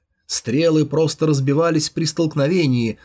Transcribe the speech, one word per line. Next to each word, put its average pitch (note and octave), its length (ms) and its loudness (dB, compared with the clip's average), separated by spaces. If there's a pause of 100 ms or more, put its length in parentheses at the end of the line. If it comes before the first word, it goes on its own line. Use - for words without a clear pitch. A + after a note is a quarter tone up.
(260)
Стрелы D#3 600 0
просто D#3 400 0
разбивались D3+ 640 0
при E3 140 -4
столкновении, D3+ 1000 0